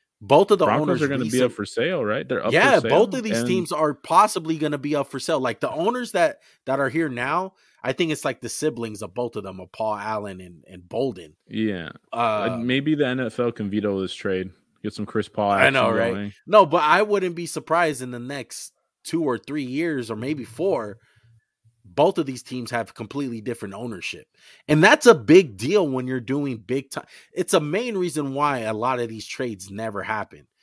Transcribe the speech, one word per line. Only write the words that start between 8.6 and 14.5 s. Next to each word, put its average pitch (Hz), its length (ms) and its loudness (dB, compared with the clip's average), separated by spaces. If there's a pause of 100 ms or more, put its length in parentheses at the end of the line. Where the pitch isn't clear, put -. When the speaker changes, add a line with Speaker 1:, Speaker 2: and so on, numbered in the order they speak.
Speaker 1:
of 95 120 -12
both 120 240 -6
of 98 60 -8
them, 95 180 -12
of 90 100 -18
Paul 110 240 -4
Allen 104 460 -8
and, 87 260 -20
and 90 220 -20
Bolden. 101 480 -6 (100)
Speaker 2:
Yeah. 101 440 -4 (200)
Speaker 1:
Uh, 110 400 0
Speaker 2:
Uh, 92 60 -4
maybe 135 380 0
the 143 120 0
N 127 140 -2
F 117 180 -4
L 120 140 0
can 104 160 -6
veto 101 320 0
this 92 120 -4
trade. 92 360 -4 (340)